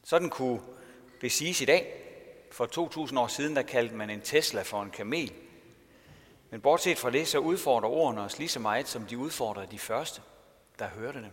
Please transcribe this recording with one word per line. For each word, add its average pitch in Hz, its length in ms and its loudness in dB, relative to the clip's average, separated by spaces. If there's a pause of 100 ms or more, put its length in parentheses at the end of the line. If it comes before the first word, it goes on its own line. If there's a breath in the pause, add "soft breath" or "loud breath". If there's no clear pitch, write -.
Sådan 170 260 2
kunne 123 320 0 (600 loud breath)
det 123 100 -2
siges 165 300 0
i 127 40 2
dag. 156 300 4 (560)
For 120 140 -2
to 170 240 -2
tusind 135 300 -2
år 120 80 4
siden, 147 280 -2
der 139 60 4
kaldte 117 340 2
man 107 140 -6
en 107 120 -6
Tesla 143 400 2
for 104 200 -4
en 98 100 -8
kamel. 117 420 -4 (1160 loud breath)
Men 113 120 -12
bortset 165 360 6
fra 127 120 0
det, 151 180 2
så 151 120 2
udfordrer 139 500 4
ordene 131 320 2
os 101 160 -6
lige 160 120 -6
så 147 100 -2
meget, 113 280 0
som 113 180 -8
de 117 120 -8
udfordrede 113 540 -4
de 107 80 -12
første, 131 420 -4 (580)
der 107 80 -6
hørte 110 340 -8
dem. 104 120 -14